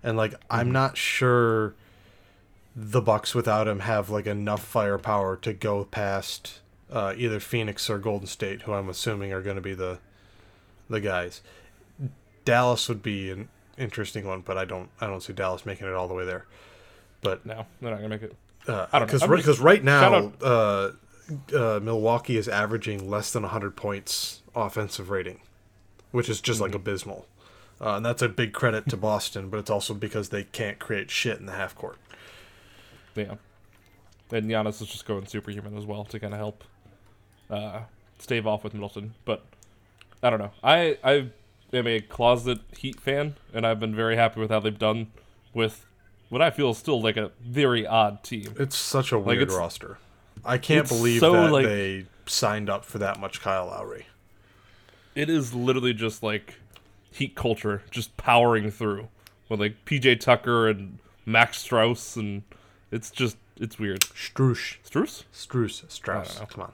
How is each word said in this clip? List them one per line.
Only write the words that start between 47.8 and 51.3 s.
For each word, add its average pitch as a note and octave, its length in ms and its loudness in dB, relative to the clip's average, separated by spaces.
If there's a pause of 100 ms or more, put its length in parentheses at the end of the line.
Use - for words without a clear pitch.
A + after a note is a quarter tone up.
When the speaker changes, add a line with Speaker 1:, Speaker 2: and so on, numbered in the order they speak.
Speaker 2:
odd G#2+ 360 2
team. G#2+ 360 -10
Speaker 1:
It's C#3 180 -2
such - 360 0
a A#2 60 2
Speaker 2:
Like, G2 80 0
Speaker 1:
weird A#2+ 160 4
Speaker 2:
it's, F#2 120 0
Speaker 1:
roster. F2 440 -6 (460)
I B2+ 120 0
can't D3+ 300 4
Speaker 2:
it's - 40 -4
Speaker 1:
believe A#2 300 4
Speaker 2:
so, E3 120 8